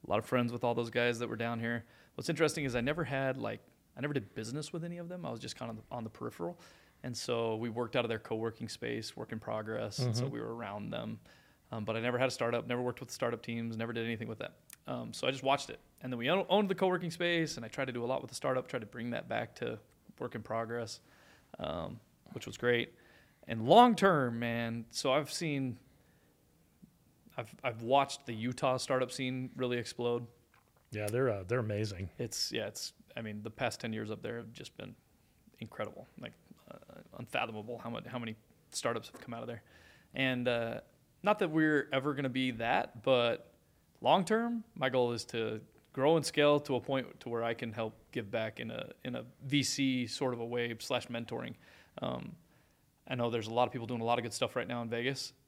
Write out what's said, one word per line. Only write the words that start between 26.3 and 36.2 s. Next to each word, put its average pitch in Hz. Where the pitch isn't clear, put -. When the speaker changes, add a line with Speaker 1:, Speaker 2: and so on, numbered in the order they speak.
Speaker 1:
I've, 113
I've 113
watched 139
the 117
Utah 127
startup 131
scene 127
really 123
explode. 120
Speaker 2:
Yeah, 104
they're, 123
uh, 98
they're 120
amazing. 104
Speaker 1:
It's, -
yeah, 110
it's, -
I 117
mean, 107
the 110
past -
ten 113
years 107
up 107
there 113
have 117
just -
been -
incredible, -